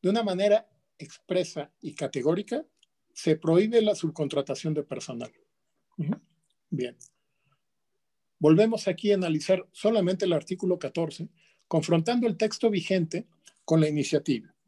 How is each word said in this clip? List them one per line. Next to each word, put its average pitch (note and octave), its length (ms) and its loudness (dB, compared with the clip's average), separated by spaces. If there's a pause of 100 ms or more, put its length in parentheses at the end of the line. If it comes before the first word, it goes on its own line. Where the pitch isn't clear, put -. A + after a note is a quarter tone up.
de F#3 80 2
una A3+ 120 0
manera G3+ 460 2 (300)
expresa - 800 -6
y - 140 -12
categórica, D#3+ 720 -2 (480)
se D#3 220 0
prohíbe G3 440 4
la G#3+ 140 2
subcontratación D3+ 800 -4
de D3 80 -4
personal. B2 500 -10 (640)
Ujú. E3 240 -4 (480)
Bien. B2 260 -6 (1400)
Volvemos G#3 480 4
aquí G3+ 260 0
a - 20 6
analizar F3+ 580 0
solamente G3 540 0
el F3 80 2
artículo F3+ 440 -2
catorce, E3 520 -6 (380)
confrontando E3+ 580 2
el G#3+ 100 0
texto A3 320 0
vigente F3+ 580 -2 (380)
con D#3+ 160 4
la D3+ 80 4
iniciativa. D3 680 -2 (140)